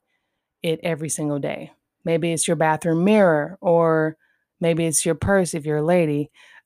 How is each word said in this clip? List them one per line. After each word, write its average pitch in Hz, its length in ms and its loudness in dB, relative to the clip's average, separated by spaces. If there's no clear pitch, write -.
it 160 220 -2
every 160 260 -4
single 147 300 -4
day. - 320 -8
Maybe 165 300 0
it's - 140 -4
your 170 80 0
bathroom 160 480 0
mirror, 180 580 4
or 160 560 2
maybe 165 260 0
it's 160 200 -2
your 165 100 0
purse 190 380 0
if 151 120 -6
you're 151 120 -2
a 151 60 -2
lady, 156 480 0